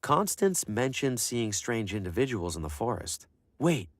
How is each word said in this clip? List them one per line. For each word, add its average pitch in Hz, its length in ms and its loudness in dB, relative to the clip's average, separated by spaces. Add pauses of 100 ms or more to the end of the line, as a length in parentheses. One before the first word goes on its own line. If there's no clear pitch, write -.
Constance 190 640 2
mentioned 127 520 0
seeing 117 320 0
strange 107 420 -2
individuals 98 640 0
in 85 60 -6
the 78 80 -4
forest. 110 560 -4 (320)
Wait 139 300 2 (120)